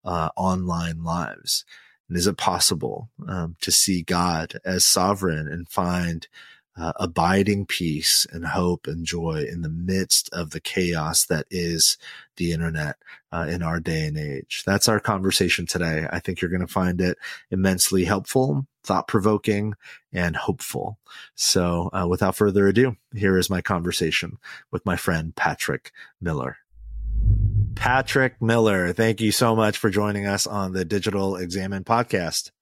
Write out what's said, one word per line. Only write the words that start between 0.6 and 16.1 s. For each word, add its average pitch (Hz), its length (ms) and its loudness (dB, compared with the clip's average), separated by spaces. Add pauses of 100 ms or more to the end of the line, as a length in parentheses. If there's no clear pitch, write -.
lives? 82 600 -4 (420)
And 87 100 -4
is 87 80 0
it 95 120 2
possible, 87 720 0 (160)
um, 85 340 -6
to - 100 -2
see 90 300 2
God 87 640 -2
as 92 200 2
sovereign 92 640 2
and 85 220 -8
find, 87 580 -2 (480)
uh, 82 200 -4
abiding 95 720 2
peace - 680 0
and 82 160 -10
hope 90 400 0
and 82 180 -6
joy 80 420 -4
in 85 140 -8
the 80 80 -4
midst 90 640 -2
of 82 200 -6
the 80 100 -8
chaos 82 640 0
that 78 260 -2
is 85 460 0 (400)
the 85 160 -2
internet, 80 420 -4 (380)
uh, 85 160 -4
in 87 120 -2
our 82 200 -2
day 80 260 -2
and 76 100 -4
age? 73 480 -8
That's 98 220 2
our 107 120 4
conversation 92 680 0
today. 80 420 -2
I 90 100 -4